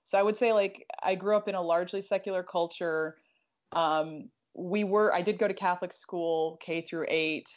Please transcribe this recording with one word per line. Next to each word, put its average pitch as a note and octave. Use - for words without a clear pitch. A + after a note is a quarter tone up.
So -
I G3
would G#3
say, A#3
like, G3
I F#3+
grew G3
up G#3
in G3
a F#3
largely F3
secular F#3+
culture. E3
Um, D#3
we F#3
were, G#3
I F3+
did F#3+
go G#3+
to F#3+
Catholic F3+
school, E3
K E3
through D#3+
eight, D#3+